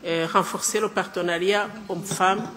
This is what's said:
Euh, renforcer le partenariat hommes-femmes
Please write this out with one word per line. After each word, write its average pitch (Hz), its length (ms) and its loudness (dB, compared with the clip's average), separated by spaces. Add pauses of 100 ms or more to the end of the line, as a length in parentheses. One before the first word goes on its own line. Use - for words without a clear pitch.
Euh, 165 280 0
renforcer - 460 2
le 214 100 2
partenariat 185 800 0 (200)
hommes-femmes 196 680 0